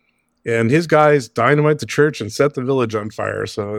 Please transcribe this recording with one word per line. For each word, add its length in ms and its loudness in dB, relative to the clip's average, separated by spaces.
And 260 0
his 160 2
guys 420 4
dynamite 500 2
the 80 -8
church 340 0
and 100 -6
set 240 0
the 80 -6
village 320 0
on 160 -4
fire. 360 -6
So 320 -8